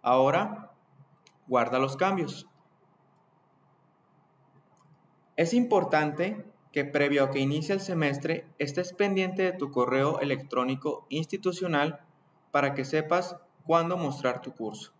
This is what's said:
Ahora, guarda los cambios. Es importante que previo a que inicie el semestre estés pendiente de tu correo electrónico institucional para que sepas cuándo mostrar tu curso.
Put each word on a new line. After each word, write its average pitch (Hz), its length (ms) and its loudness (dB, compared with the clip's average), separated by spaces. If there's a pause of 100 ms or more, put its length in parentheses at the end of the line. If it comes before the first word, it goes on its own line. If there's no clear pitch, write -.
Ahora, 139 680 2 (760)
guarda 123 320 2
los 135 160 0
cambios. 185 520 -2 (2750)
Es 170 200 0
importante 185 920 2 (260)
que 143 140 -2
previo 143 400 2
a 135 80 -2
que 139 80 0
inicie 151 340 0
el 190 60 -2
semestre 160 680 -2 (120)
estés 175 340 -4
pendiente 190 500 0
de 185 120 0
tu 139 180 -6
correo 131 480 2
electrónico 139 880 -2
institucional 165 960 -2 (500)
para 139 220 2
que 139 100 -2
sepas 156 520 0 (300)
cuándo 165 300 2
mostrar 135 440 -2
tu - 140 -12
curso. - 460 -10